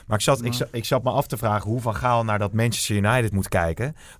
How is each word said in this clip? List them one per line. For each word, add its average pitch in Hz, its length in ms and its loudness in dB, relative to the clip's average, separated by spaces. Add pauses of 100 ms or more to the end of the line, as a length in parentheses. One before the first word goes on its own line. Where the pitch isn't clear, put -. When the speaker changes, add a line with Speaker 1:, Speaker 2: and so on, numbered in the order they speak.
Speaker 1:
Maar 107 120 0
ik - 60 -6
zat, 139 140 4
ik 120 40 -8
Speaker 2:
Nee. 120 100 -2
Speaker 1:
za-, 123 180 -4
ik 117 140 -6
zat 127 180 0
me 123 80 0
af 127 160 0
te 131 100 -6
vragen 104 340 0
hoe 123 100 -2
Van 113 140 -2
Gaal 120 300 2
naar 107 140 0
dat 101 140 -2
Manchester 110 440 0
United 107 360 2
moet 95 160 0
kijken. 92 480 0 (240)